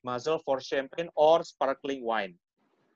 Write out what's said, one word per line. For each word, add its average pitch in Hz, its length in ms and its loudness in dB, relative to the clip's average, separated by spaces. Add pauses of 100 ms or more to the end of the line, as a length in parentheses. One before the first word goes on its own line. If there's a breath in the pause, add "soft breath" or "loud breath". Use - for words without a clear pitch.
muzzle 127 360 -2
for 135 220 -2
champagne 143 540 -4
or 160 280 6
sparkling 135 640 -4
wine. 104 300 -2 (600)